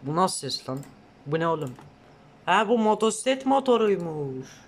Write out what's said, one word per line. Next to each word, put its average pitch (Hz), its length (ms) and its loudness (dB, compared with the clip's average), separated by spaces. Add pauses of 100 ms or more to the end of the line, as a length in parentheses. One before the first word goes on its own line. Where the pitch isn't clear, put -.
Bu 143 120 -4
nasıl 175 340 -2
ses - 200 -10
lan? 131 100 -6 (460)
Bu 156 140 -2
ne 165 80 0
oğlum? 147 280 -4 (720)
Ha, 196 240 2
bu 240 80 4
motosiklet 220 680 0
motoruymuş. 185 1000 0 (200)